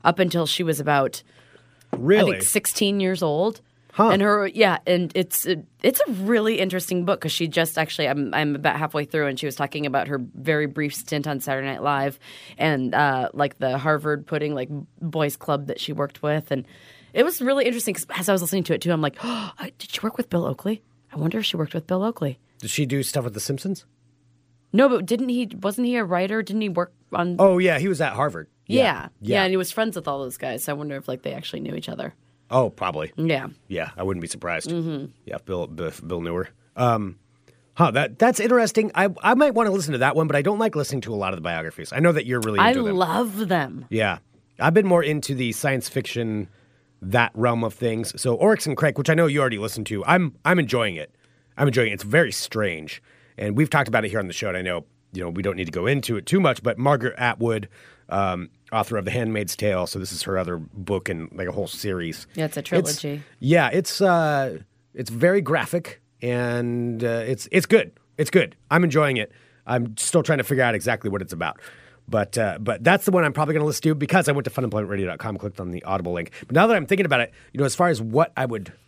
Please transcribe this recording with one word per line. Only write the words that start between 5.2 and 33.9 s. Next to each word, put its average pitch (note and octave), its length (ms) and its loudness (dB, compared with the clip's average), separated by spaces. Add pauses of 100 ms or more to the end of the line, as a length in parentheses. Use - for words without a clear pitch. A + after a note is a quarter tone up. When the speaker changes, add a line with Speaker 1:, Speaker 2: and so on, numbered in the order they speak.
Speaker 1:
a, F3+ 100 0 (260)
it's C4 240 4
a D4+ 60 -6
really G#3+ 460 2
interesting F3+ 480 -2
book G3 160 0
'cause D#3 100 -2
she E3 160 -2
just D#3+ 300 0
actually, D#3 300 0
I'm, C#3 260 -2
I'm D3 200 2
about D3 220 0
halfway D3+ 300 -2
through, D3+ 220 0
and C3 120 -6
she D#3 60 -4
was C3 100 -6
talking C#3+ 300 -4
about C3+ 220 0
her C#3 120 -2 (140)
very D3+ 320 0
brief D3 280 -4
stint D3 320 -4
on C#3+ 140 -4
Saturday C3+ 260 -4
Night C3+ 160 -6
Live C#3 360 0 (400)
and, C3+ 360 0
uh, C3+ 380 2
like, C#3+ 260 -2
the C3+ 200 0
Harvard D3+ 480 0
Pudding, D3+ 280 -4
like, B2+ 140 -4 (320)
boys D3+ 380 -2
club C#3+ 300 -2
that - 120 -6
she D3+ 140 -6
worked C#3+ 280 -6
with. D3+ 280 -2
And C3 160 -2 (480)
it A#3+ 100 6
was E4+ 160 0
really C#4 240 2
interesting A#3 300 -2
'cause - 200 -8
as F3+ 140 -2
I G3+ 40 4
was F#3 100 2
listening F3 220 0
to E3 100 0
it, C#3+ 80 -4
too, E3+ 100 0
I'm D#3+ 80 0
like, D3 180 -2
<gasps> - 60 -12
"Oh, A3+ 260 -6 (280)
did - 120 -16
she - 120 -8
work A3 160 -4
with A#3+ 100 -6
Bill E3+ 160 -2
Oakley? G#3 380 -4 (280)
I - 60 -12
wonder E3 220 -2
if G#3+ 80 -4
she - 100 -4
worked D#3 160 -4
with D#3+ 140 -6
Bill F#3 180 0
Oakley." D#3 340 -4 (200)
Speaker 2:
Did G#2+ 100 -10
she D3 160 0
do C3+ 180 0
stuff C3 220 -2
with A#2 80 -4
The G#2+ 80 -6
Simpsons? F3 460 -6 (880)
Speaker 1:
No, C4 160 8
but G3 160 0
didn't B3 240 0
he, B3 180 -2 (140)
wasn't G#3 240 0
he B3 100 0
a A3+ 80 0
writer? F#3+ 380 0
Didn't G#3+ 180 -2
he G#3+ 80 -2
work F3 240 -2 (220)
on F3 240 0
Speaker 2:
Oh, F#3+ 180 8
yeah, F3 220 4
he F3+ 100 0
was D#3+ 140 0
at C3 100 0
Harvard. G#2+ 360 -2 (180)
Yeah. A3 160 0
Speaker 1:
Yeah. B2+ 260 0 (140)
Speaker 2:
Yeah. G#2+ 140 0
Speaker 1:
Yeah, G3 80 4
and F#3 80 2
he F#3+ 40 2
was F3+ 160 -2
friends A3 240 -2
with D#3+ 100 -8
all C#3+ 160 -4
those B2+ 140 -10
guys, C3 280 -6
so D3 80 -4
I C#3+ 40 -4
wonder D3 200 -8
if, C#3 120 -10
like, B2+ 140 -6
they C#3 100 -6
actually C#3+ 280 -10
knew - 140 -8
each D#3 140 -10
other. - 260 -8 (360)
Speaker 2:
Oh, A#2+ 200 2
probably. D#2 460 -4
Speaker 1:
Yeah. D3+ 320 0 (200)
Speaker 2:
Yeah, E2 280 -4